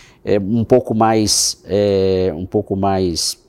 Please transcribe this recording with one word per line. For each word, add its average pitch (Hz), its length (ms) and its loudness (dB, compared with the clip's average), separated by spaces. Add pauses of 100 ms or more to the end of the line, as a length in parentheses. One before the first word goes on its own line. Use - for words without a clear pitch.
(240)
é 101 160 0
um 110 240 -2
pouco 123 280 2
mais, 110 720 0
é, 95 680 0
um 90 100 -8
pouco 101 300 -4
mais 95 640 -2 (100)